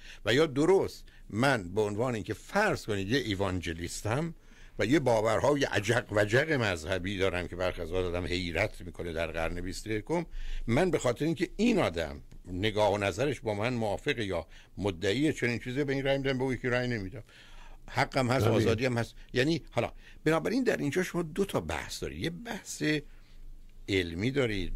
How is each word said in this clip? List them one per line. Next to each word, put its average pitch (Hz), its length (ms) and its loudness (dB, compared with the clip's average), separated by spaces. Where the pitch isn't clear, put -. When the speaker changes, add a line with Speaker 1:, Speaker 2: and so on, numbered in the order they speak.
Speaker 1:
و 110 100 4
یا 156 120 6
درست 156 580 4
من 107 440 2
به 107 60 2
عنوان 107 340 0
اینکه 107 200 -4
فرض 196 520 0
کنید 98 220 -2
یه 135 100 2
ایوانجلیستم 95 1160 -2
و 104 80 0
یه 143 120 4
باورهای 120 640 4
عجق 110 460 2
و 104 140 4
جق 139 280 2
مذهبی 95 680 0
دارم 90 300 0
که 87 80 -10
برخی 90 260 -2
از 80 80 -6
اوقات 90 140 0
آدم 87 220 -2
حیرت 90 540 -2
می‌کنه 85 320 -8
در 82 140 -2
قرن 82 340 -2
بیست 90 260 -6
و 107 40 -4
یکم، 151 360 -2
من 156 240 2
به 143 80 2
خاطر 123 260 0
اینکه 165 320 0
این 220 220 4
آدم 82 420 0
نگاه 104 400 2
و 104 60 2
نظرش 104 420 0
با 110 140 -2
من 117 200 -2
موافقه 113 500 -2
یا 90 220 -2
مدعی 101 540 2
چنین 120 260 0
چیزی 127 260 -4
به 139 80 0
این 135 120 0
رأی 139 140 2
می‌دم، 135 200 0
به 131 60 0
اون 131 100 0
یکی 127 140 -2
رأی 123 200 2
نمی‌دم. 107 340 -4
حقم 131 420 2
هست، 127 140 4
Speaker 2:
بله. 110 100 4
Speaker 1:
آزادی 113 320 4
هم 123 120 2
هست. - 160 -2
یعنی 139 380 2
حالا 110 220 0
بنابراین 170 400 2
در 190 120 4
اینجا 143 260 0
شما 175 200 -2
دو 170 220 -2
تا 139 160 -2
بحث 80 420 -6
دارید. 78 200 -6
یه 170 80 -2
بحث 226 520 -10
علمی 92 420 0
دارید 107 460 0